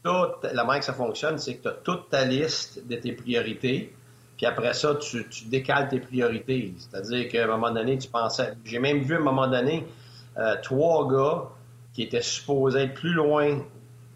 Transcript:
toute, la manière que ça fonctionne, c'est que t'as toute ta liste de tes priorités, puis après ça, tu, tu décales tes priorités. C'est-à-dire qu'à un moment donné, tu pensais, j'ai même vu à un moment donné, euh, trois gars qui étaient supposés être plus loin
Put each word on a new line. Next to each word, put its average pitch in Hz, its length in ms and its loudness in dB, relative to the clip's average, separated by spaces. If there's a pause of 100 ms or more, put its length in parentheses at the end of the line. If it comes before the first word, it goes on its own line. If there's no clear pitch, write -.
toute, 175 500 0
la 120 120 0
manière 139 160 2
que - 40 -4
ça 131 80 -4
fonctionne, 127 440 -2
c'est 131 180 -8
que - 80 -12
t'as 107 80 -2
toute - 380 -6
ta 135 160 2
liste 131 600 -2
de 120 120 -6
tes 117 160 -6
priorités, 117 840 -2 (400)
puis - 100 -2
après 120 280 0
ça, 151 220 2
tu, 117 340 -6
tu - 160 -14
décales 131 420 2
tes 127 140 -2
priorités. 120 760 -2
C'est-à-dire 117 520 -6
qu'à 117 160 2
un - 20 2
moment 113 240 0
donné, 117 260 0
tu 131 120 -10
pensais, 117 440 0 (120)
j'ai 117 140 -6
même 143 200 2
vu 139 160 0
à 165 40 2
un - 20 0
moment 135 260 4
donné, 127 400 0 (500)
euh, 110 240 2
trois 147 480 2
gars 139 340 2 (500)
qui 113 100 -6
étaient 117 180 -2
supposés 135 600 0
être 135 140 0
plus 170 180 -2
loin 147 480 4 (540)